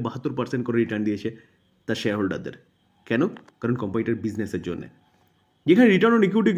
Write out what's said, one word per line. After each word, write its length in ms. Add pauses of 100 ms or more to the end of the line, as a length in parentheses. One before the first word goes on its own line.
বাহাত্তর 320
পার্সেন্ট 280
করে 140
রিটার্ন 280
দিয়েছে 220 (580)
তার 140
শেয়ার 180
হোল্ডারদের। 360 (520)
কেন? 140 (380)
কারণ 220
কোম্পানিটার 420
বিজনেসের 440
জন্য। 160 (800)
যেখানে 280
return 240
on 100
equity 300